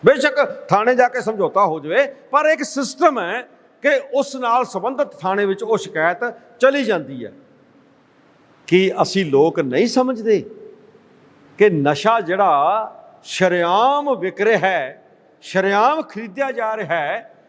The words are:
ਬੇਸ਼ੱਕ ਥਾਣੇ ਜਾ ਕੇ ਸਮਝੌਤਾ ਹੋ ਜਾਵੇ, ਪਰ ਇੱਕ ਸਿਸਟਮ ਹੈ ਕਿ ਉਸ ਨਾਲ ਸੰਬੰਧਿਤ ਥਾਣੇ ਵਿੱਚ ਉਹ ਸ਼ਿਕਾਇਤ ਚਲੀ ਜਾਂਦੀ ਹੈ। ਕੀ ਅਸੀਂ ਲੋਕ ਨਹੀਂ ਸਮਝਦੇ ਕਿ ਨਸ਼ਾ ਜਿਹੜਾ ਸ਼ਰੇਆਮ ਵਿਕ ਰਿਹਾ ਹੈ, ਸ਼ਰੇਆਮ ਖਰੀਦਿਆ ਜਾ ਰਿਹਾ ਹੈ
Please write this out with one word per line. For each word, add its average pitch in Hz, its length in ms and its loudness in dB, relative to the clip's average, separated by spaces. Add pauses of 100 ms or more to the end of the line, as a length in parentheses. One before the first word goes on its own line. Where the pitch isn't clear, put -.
ਬੇਸ਼ੱਕ 269 640 2
ਥਾਣੇ 220 260 2
ਜਾ 240 140 4
ਕੇ 247 120 -6
ਸਮਝੌਤਾ 196 460 0
ਹੋ 160 140 -4
ਜਾਵੇ, 185 260 0
ਪਰ - 400 -2
ਇੱਕ 311 160 0
ਸਿਸਟਮ 277 580 -2
ਹੈ 190 280 -6 (340)
ਕਿ 277 180 2 (140)
ਉਸ 269 220 -2
ਨਾਲ 247 280 0
ਸੰਬੰਧਿਤ 247 440 -4 (120)
ਥਾਣੇ 190 240 -2
ਵਿੱਚ 196 180 -4
ਉਹ 220 140 0
ਸ਼ਿਕਾਇਤ 180 580 -2 (260)
ਚਲੀ 277 240 2
ਜਾਂਦੀ 135 420 -4
ਹੈ। 95 60 -16 (1300)
ਕੀ 185 240 4 (120)
ਅਸੀਂ 170 280 -2
ਲੋਕ 151 300 2
ਨਹੀਂ 143 260 0
ਸਮਝਦੇ 233 640 0 (1080)
ਕਿ 208 120 6
ਨਸ਼ਾ 156 500 2
ਜਿਹੜਾ 190 760 0 (280)
ਸ਼ਰੇਆਮ 202 920 2
ਵਿਕ 180 260 -6
ਰਿਹਾ 202 280 2
ਹੈ, 143 360 -4 (380)
ਸ਼ਰੇਆਮ 208 600 0
ਖਰੀਦਿਆ 233 500 -8
ਜਾ 220 240 -4
ਰਿਹਾ 170 200 -4
ਹੈ 170 380 -6 (140)